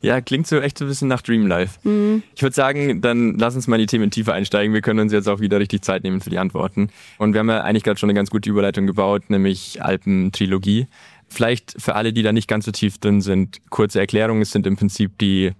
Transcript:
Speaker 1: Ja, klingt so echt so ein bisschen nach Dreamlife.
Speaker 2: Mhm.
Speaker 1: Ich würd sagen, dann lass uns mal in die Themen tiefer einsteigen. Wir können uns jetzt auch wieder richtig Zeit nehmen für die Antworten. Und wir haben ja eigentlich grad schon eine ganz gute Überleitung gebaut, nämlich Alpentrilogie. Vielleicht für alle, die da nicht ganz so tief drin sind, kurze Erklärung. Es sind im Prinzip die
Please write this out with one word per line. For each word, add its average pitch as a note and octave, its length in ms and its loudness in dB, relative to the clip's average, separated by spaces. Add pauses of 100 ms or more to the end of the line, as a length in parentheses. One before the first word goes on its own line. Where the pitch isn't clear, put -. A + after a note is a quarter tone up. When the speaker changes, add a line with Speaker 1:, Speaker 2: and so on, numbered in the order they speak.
Speaker 1:
Ja, A#2+ 160 2
klingt C3+ 280 -2
so D3+ 120 0
echt C#3 200 -4
so D3 60 -4
ein - 20 -6
bisschen C#3 220 -4
nach B2+ 120 0
Dreamlife. G2 560 0 (100)
Speaker 2:
Mhm. G#3 360 0 (120)
Speaker 1:
Ich - 60 -6
würd C3+ 140 0
sagen, C#3 460 0
dann A#2+ 360 2
lass A#2 160 0
uns B2+ 140 -4
mal A#2 80 2
in A2+ 60 2
die A2 40 2
Themen G#2+ 240 0
tiefer G#2+ 240 -2
einsteigen. G#2 400 0
Wir G#2+ 80 2
können A2 180 0
uns G#2+ 140 2
jetzt G#2 160 2
auch G2+ 120 -2
wieder G2+ 180 2
richtig G2+ 240 0
Zeit F#2+ 200 -2
nehmen F#2 180 -2
für - 100 -10
die F2 80 -2
Antworten. F#2+ 500 -2 (300)
Und G#2+ 140 2
wir G#2+ 60 2
haben A2 120 0
ja A2 100 0
eigentlich G#2+ 220 0
grad G#2 160 0
schon G#2 100 0
eine G2+ 80 2
ganz G2+ 140 -2
gute G#2+ 180 -2
Überleitung G2+ 380 0
gebaut, G2 420 0
nämlich G2 540 -2
Alpentrilogie. F#2+ 1040 -2 (400)
Vielleicht - 520 -4
für - 140 0
alle, A2+ 200 2
die A#2 100 0
da G#2+ 80 4
nicht A2 160 2
ganz G#2+ 180 -2
so A2 60 -4
tief G2+ 260 -2
drin G2+ 240 4
sind, F#2+ 380 0 (100)
kurze G#2+ 300 0
Erklärung. A2 420 2
Es G#2 80 0
sind G2+ 160 0
im G2 100 2
Prinzip G2 440 -2
die F#2+ 400 2